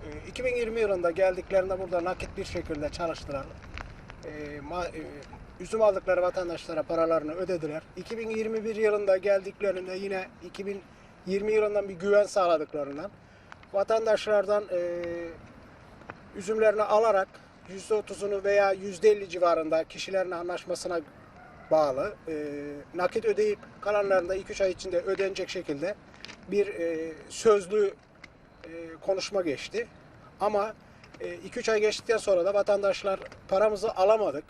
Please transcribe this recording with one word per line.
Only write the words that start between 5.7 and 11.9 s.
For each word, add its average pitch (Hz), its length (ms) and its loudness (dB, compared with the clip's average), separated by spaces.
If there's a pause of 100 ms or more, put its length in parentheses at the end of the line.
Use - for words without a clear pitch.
aldıkları 190 400 4
vatandaşlara 170 600 -2
paralarını 165 520 2
ödediler. 160 480 -4 (140)
İki 220 220 -10
bin 226 120 -6
yirmi 220 340 -2
bir 220 120 -4
yılında 208 400 4
geldiklerinde 190 760 0
yine 190 360 -6 (160)
iki 190 220 -10
bin 196 160 -8 (440)
yirmi 202 260 0
yılından 208 360 2
bir 196 60 -8